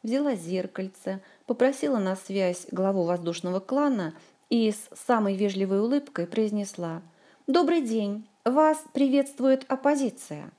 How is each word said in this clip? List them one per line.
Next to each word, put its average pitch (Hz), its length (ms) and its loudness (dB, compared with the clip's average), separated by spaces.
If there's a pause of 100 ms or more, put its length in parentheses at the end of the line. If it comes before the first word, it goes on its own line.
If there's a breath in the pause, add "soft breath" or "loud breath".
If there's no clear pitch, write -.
взяла 262 320 0
зеркальце, 190 840 -6 (260 soft breath)
попросила 269 520 2
на 190 180 0
связь 190 560 -2
главу 190 320 2
воздушного 175 560 -2
клана 262 540 -2 (360 loud breath)
и 226 220 2
с - 160 -8 (180)
самой 214 280 2
вежливой 196 460 0
улыбкой 233 460 -2
произнесла: 196 760 -4 (440 soft breath)
«Добрый 330 340 4
день, 220 460 -4 (180)
вас 302 380 4 (100)
приветствует 269 760 2
оппозиция». 262 920 -2